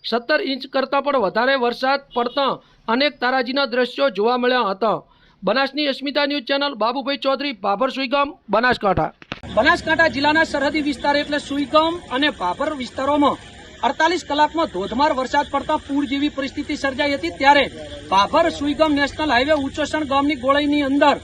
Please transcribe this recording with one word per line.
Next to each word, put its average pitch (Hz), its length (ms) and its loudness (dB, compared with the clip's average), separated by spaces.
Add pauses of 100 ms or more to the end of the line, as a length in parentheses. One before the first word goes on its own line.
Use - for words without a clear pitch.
સત્તર 240 320 0
ઇંચ 269 260 -4
કરતાં 269 360 -2
પણ 277 140 0
વધારે 233 380 2
વરસાદ 254 460 0 (120)
પડતા 247 460 -2 (280)
અનેક 269 320 2
તારાજીના 262 460 0
દ્રશ્યો 247 440 0
જોવા 226 280 0
મળ્યા 247 320 2
હતા. 196 280 0 (460)
બનાસની 269 440 0
અસ્મિતા 277 380 -2
ન્યૂઝ 285 180 -2
ચેનલ, 277 320 -2
બાબુભાઈ 247 420 -2
ચૌધરી, 277 360 -2
ભાભર 202 360 -2
સુઈગામ, 277 440 -2 (160)
બનાસકાંઠા. 202 600 2 (420)
બનાસકાંઠા 320 540 4
જિલ્લાના 294 360 2
સરહદી 294 380 -2
વિસ્તાર 285 340 0
એટલે 285 240 -2
સુઈગામ 294 540 0 (180)
અને 277 180 0
ભાભર 185 460 -4
વિસ્તારોમાં 277 640 0 (440)
અડતાલીસ 320 400 2
કલાકમાં 302 500 0
ધોધમાર 220 400 0
વરસાદ 262 380 -2
પડતા 285 260 -2
પૂર 285 280 -2
જેવી 277 240 -2
પરિસ્થિતિ 285 460 -6
સર્જાઈ 285 380 -2
હતી, 330 160 -4
ત્યારે 277 360 4 (440)
ભાભર 202 400 4
સુઈગામ 294 440 0
નેશનલ 285 380 0
હાઈવે 277 320 4
ઉચોસણ 302 420 -4
ગામની 285 300 0
ગોળાઈની 285 460 2
અંદર 277 420 4